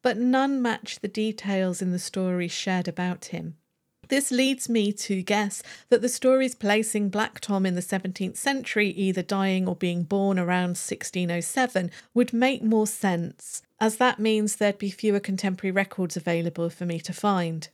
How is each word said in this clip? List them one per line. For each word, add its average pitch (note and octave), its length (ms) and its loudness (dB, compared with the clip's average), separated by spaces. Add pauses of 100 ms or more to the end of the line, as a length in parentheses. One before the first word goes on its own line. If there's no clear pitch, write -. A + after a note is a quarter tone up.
but A#3 160 0
none C4 440 2
match - 380 -4
the G#3 80 -6
details G3 720 -2
in F#3 100 0
the F3+ 80 -2
stories F3+ 520 -2
shared F3+ 360 -2
about F3+ 380 -4
him. E3 300 -10 (540)
This C#4 200 2
leads C4 380 2
me G#3+ 240 2
to G3 300 -2
guess G3+ 420 -2 (240)
that A#3 140 6
the A#3+ 80 0
stories C4 440 2
placing G#3+ 540 0
Black G#3 320 -2
Tom G3 260 0
in F3+ 100 2
the F3+ 60 -2
seventeenth F#3 540 -4
century, B3+ 540 0
either F#3+ 320 0
dying F#3+ 480 0
or F3 60 -2
being F3 280 0
born G3 340 2
around F3+ 400 0
sixteen - 540 -4
oh F3 80 -2
seven, F#3+ 500 0 (240)
would A#3+ 200 2
make B3+ 280 2
more A3 260 4
sense, - 760 -2 (180)
as A3 180 2
that B3 220 4
means G#3+ 380 2
there'd G3+ 200 2
be G3+ 140 -4
fewer G3+ 300 0
contemporary F#3+ 500 -2
records F#3 460 -2
available E3+ 520 -2
for F3 160 -8
me E3+ 140 -4
to F3 140 -8
find. E3+ 600 0